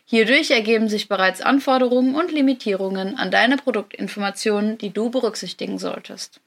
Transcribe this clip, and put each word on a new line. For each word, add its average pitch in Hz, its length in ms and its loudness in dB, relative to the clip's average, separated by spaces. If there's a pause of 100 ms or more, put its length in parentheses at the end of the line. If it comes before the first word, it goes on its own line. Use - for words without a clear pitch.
Hierdurch 240 480 2
ergeben 220 380 2
sich 208 180 -2
bereits 190 320 2
Anforderungen 254 760 2
und 339 160 -2
Limitierungen 196 880 -2
an 190 140 -4
deine 220 240 4
Produktinformationen, 208 1200 -4
die 208 100 -8
du 214 200 -4
berücksichtigen 202 680 -6
solltest. - 680 -12